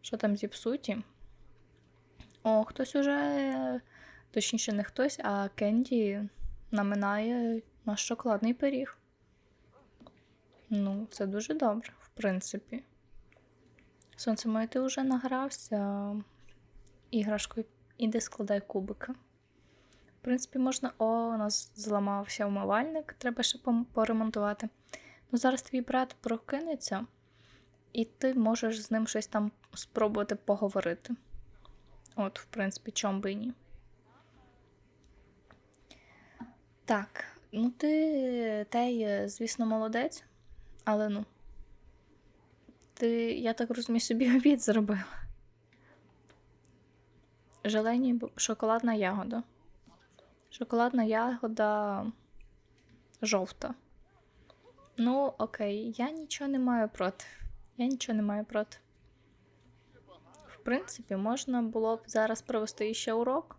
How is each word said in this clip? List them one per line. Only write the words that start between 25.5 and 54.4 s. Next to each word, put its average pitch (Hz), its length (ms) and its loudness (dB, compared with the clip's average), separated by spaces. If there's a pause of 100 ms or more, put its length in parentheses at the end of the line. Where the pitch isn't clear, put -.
твій - 180 -2
брат 254 400 0
прокинеться, 240 840 -4 (840)
і 226 120 0
ти 262 300 0
можеш 226 460 2
з 214 100 -8
ним 220 160 2
щось 220 200 -2
там 208 260 0 (220)
спробувати 214 600 0
поговорити. 202 800 0 (1000)
От, 196 240 -4
в - 40 -18
принципі, 196 460 -4
чом 196 300 -2
би 196 120 -2
і 202 40 -4
ні. 226 160 -4 (3250)
Так, 208 400 -2 (280)
ну 226 180 2
ти, 254 1000 0
Тей, 220 580 0
звісно, 226 380 -2
молодець, 220 580 -2 (600)
але 214 240 2
ну, 208 160 -2 (1700)
ти, 233 380 0
я 226 200 0
так 233 180 -2
розумію, 233 300 0
собі 240 360 4
<laughs> - 0 -
обід 269 260 6
зробила. 208 420 4 (2500)
Желені 233 500 2
бу-, 233 220 -2
шоколадна 226 580 2
ягода. 208 480 0 (1080)
Шоколадна 240 540 2
ягода 220 1040 0 (1160)
жовта. 214 520 -2 (1200)